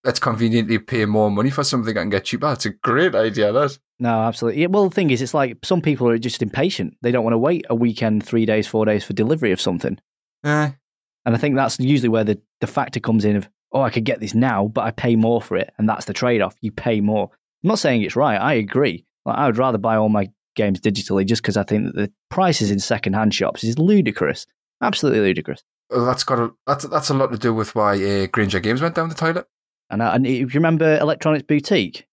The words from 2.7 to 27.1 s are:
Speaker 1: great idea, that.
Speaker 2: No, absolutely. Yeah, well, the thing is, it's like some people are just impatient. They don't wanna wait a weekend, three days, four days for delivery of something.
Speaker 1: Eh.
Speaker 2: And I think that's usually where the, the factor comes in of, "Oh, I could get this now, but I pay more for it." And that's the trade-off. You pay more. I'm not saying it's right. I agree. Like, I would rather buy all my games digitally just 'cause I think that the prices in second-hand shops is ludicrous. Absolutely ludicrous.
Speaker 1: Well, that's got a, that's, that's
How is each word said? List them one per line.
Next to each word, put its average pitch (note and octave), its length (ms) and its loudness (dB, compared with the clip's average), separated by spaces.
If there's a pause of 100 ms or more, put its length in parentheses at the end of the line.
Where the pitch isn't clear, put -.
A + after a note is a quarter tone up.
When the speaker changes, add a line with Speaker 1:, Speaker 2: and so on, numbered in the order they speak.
Speaker 1:
great C3+ 440 0
idea, G#2+ 380 2
that. C#3 260 0 (200)
Speaker 2:
No, A#2+ 120 0 (140)
absolutely. A#2 360 -2
Yeah, E3+ 60 2
well, G3 240 2
the - 40 -10
thing F3 160 2
is, B2+ 120 0
it's B2+ 100 -6
like C3+ 320 0
some F3+ 160 0
people C3 300 2
are A#2 80 4
just A#2 240 -4
impatient. A#2+ 580 -4
They A#2+ 100 0
don't B2 140 2
wanna A#2 140 2
wait D#3+ 320 0
a A#2+ 40 0
weekend, A2+ 520 0
three A2+ 180 2
days, G#2+ 220 2
four A2 180 0
days G#2+ 200 0
for - 100 -8
delivery A2 380 0
of F2+ 80 -2
something. F#2 380 -2 (460)
Speaker 1:
Eh. D3 260 0 (540)
Speaker 2:
And A#2 100 0
I A#2 40 2
think C#3 180 0
that's C3+ 240 0
usually B2+ 300 2
where A2+ 140 4
the, G#2 140 0 (220)
the - 60 -4
factor - 340 -4
comes A2 240 2
in G#2 120 4
of, F#2+ 120 -4 (240)
"Oh, C3+ 80 0
I B2+ 100 2
could A2 140 -2
get A2 160 -2
this A2 140 -6
now, A2 340 2
but A2 160 -4
I A2+ 60 -2
pay A#2 260 0
more A2+ 240 2
for - 160 -4
it." - 220 -4
And G#2+ 100 2
that's - 160 -2
the G#2 80 -6
trade-off. G#2+ 480 0
You G#2+ 100 -6
pay A2 300 -2
more. G#2 300 0 (340)
I'm E3+ 40 0
not A3 100 0
saying B2 240 2
it's - 140 -4
right. B2+ 200 2
I A#2+ 160 0
agree. A2 540 -2 (180)
Like, A2+ 140 -2
I C#3+ 80 2
would A2+ 100 0
rather B2 220 0
buy A2 180 0
all G#2+ 140 2
my G2+ 180 0 (280)
games G2+ 240 0
digitally G2 460 0
just A2 160 0
'cause G#2 140 -2
I G2+ 80 0
think - 220 -2
that - 100 -6
the G2+ 160 -2 (180)
prices E3+ 400 0
in G2+ 80 0
second-hand G#2 560 0
shops - 300 -4
is A#2 140 -2
ludicrous. D#3 680 2 (360)
Absolutely D3 380 0
ludicrous. F#2 440 -2 (260)
Speaker 1:
Well, A#2+ 140 0
that's B2+ 200 0
got C3 140 -2
a, A#2 120 0 (160)
that's, C#3 200 -2
that's D3 240 -2